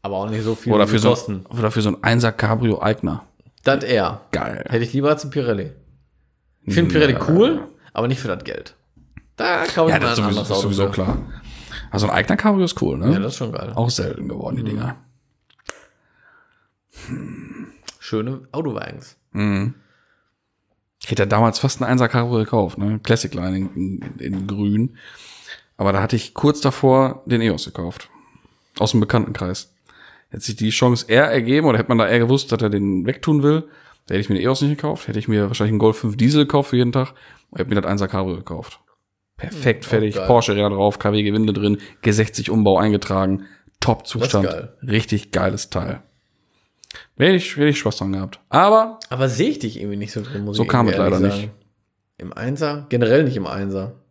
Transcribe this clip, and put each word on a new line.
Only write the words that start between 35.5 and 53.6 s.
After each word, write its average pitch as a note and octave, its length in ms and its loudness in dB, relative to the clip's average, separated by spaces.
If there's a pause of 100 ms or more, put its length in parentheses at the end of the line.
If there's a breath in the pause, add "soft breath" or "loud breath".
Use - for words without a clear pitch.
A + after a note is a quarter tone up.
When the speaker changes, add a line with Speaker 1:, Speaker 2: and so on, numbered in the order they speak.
Speaker 2:
einen G#2+ 80 2
Golf A2 180 4
fünf A2 180 -4
Diesel C#3+ 280 4
gekauft C#3 260 0
für B2+ 60 0
jeden B2 160 2
Tag C3 220 -2 (360 soft breath)
und - 80 -16
hätte G#2 100 -4
mir G#2 120 2
das F#2 100 -2
Einser G2+ 160 0
Cabrio F#2+ 300 -4
gekauft. F2+ 420 -12 (580)
Perfekt, C#3 480 -2
Speaker 1:
Hm, - 40 -12
auch - 20 -4
Speaker 2:
fertig, G#2+ 240 2
Speaker 1:
geil. F#2+ 140 -4
Speaker 2:
Porsche-Räder G#2 420 4
drauf, G2 300 2
K G#2 120 0
W G#2+ 120 2
Gewinde G#2+ 280 2
drin, G2+ 260 2 (240 loud breath)
G A2+ 100 4
sechzig A2 380 0
Umbau G2+ 280 4
eingetragen, F#2+ 680 0 (340 loud breath)
Top-Zustand, A2+ 680 0
Speaker 1:
Das E2 80 -4
ist E2 60 -8
geil. - 140 -16 (140)
Speaker 2:
richtig G#2+ 440 -2
geiles F#2+ 380 -2
Teil. - 320 -6 (1120 loud breath)
Hätte F3 180 4
ich, F3+ 220 -2
hätte D3 100 2
ich D3 140 2
Spaß G#2 160 -2
dran G2 160 -6
gehabt. F#2+ 260 -8 (120)
Aber A3 580 4
Speaker 1:
Aber C3 200 -2
sehe B2+ 220 0
ich D4 80 -4
dich A2 220 -8
irgendwie G2+ 160 -8
nicht G#2 160 -8
so A2 100 -8
drin, G2+ 220 -8
muss G2+ 120 -6
Speaker 2:
so - 60 2
Speaker 1:
ich - 60 0
Speaker 2:
kam A#2+ 180 4
Speaker 1:
irgendwie F#2+ 160 2
Speaker 2:
es F#2 80 2
leider F#2 140 2
Speaker 1:
ehrlich G2+ 180 2
Speaker 2:
nicht. G#2 60 -8
Speaker 1:
sagen. - 100 -20 (600)
Im - 160 -14
Einser? C#3+ 540 -4
Generell A#2+ 360 4
nicht A#2+ 120 -2
im G2 120 -4
Einser. G2 460 -6 (160)